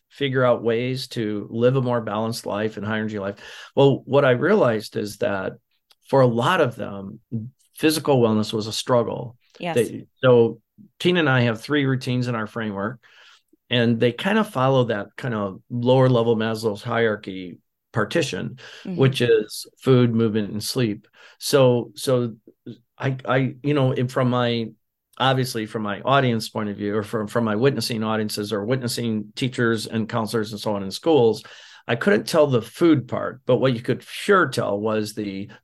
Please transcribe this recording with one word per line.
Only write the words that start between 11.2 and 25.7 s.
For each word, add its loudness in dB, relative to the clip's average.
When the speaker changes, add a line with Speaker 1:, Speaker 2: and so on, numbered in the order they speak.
Speaker 1:
and 4
I 4
have 0
three 0
routines -2
in -4
our -4
framework, -6
and 2
they 4
kind 0
of 0
follow 2
that -4
kind -6
of -6
lower 4
level 4
Maslow's -2
hierarchy -4
partition, -2
Speaker 2:
Mm-hmm. -8
Speaker 1:
which 4
is 0
food, 4
movement, 0
and -8
sleep. -4
So, 2
so -2
I, -4
I, 0
you 0
know, 2
and -2
from 0
my, 0
obviously 0
from -6